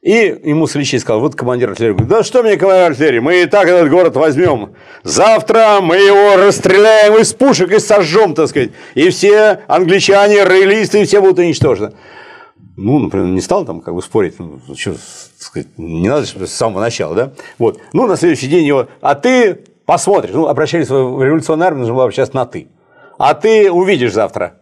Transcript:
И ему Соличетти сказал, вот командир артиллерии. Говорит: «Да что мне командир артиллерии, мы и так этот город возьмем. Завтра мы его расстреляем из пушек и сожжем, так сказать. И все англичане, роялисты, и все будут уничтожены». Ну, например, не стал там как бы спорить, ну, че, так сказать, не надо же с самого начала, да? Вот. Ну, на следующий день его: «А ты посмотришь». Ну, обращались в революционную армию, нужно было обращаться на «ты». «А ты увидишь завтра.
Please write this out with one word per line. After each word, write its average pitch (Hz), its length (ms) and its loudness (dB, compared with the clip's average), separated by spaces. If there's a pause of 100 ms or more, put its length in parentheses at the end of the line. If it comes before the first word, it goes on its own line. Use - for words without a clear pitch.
И 196 400 0
ему 156 240 -2
Соличетти 139 320 -4
сказал, 110 220 -2
вот 143 160 -4
командир 123 340 -4
артиллерии. 110 220 -2
Говорит: 107 180 -2
«Да 220 140 2
что 247 180 0
мне 208 140 2
командир 185 300 2
артиллерии, 135 340 0
мы 175 220 0
и 170 40 0
так 196 220 2
этот 175 200 2
город 170 280 2
возьмем. 143 580 -2 (300)
Завтра 214 760 2
мы 170 140 0
его 196 500 4
расстреляем 208 760 4
из 220 120 0
пушек 208 380 0
и 208 80 2
сожжем, 196 560 0
так 156 140 0
сказать. 127 220 -4 (260)
И 156 140 2
все 208 580 2
англичане, 196 760 2
роялисты, 196 600 2
и - 20 2
все 202 160 2
будут 190 180 2
уничтожены». 131 540 -2 (840)
Ну, 117 220 -2
например, 92 300 -4
не 92 120 -4
стал 180 240 -4
там 85 160 -14
как 85 140 -12
бы 87 80 -8
спорить, 98 380 -4
ну, 78 180 -18 (160)
че, 87 200 -10
так - 60 -18 (380)
сказать, - 380 -16
не 82 320 -6
надо 131 180 -4
же 95 220 -12
с - 40 -14
самого 104 280 -6
начала, 101 340 -6
да? 127 180 -4 (260)
Вот. 117 200 -2 (140)
Ну, 233 160 0
на 180 80 -2
следующий 143 320 -2
день 160 180 0
его: 139 220 -2 (140)
«А 143 120 0
ты 240 460 0 (260)
посмотришь». 165 480 -2
Ну, 147 140 0
обращались 147 400 -2
в 131 340 -2
революционную 156 460 -2
армию, 143 140 -6
нужно 117 120 -4
было 131 120 0
обращаться 123 280 -4
на 131 100 -4
«ты». 87 220 -16 (520)
«А 147 160 0
ты 214 360 2
увидишь 175 420 0
завтра. 98 500 -4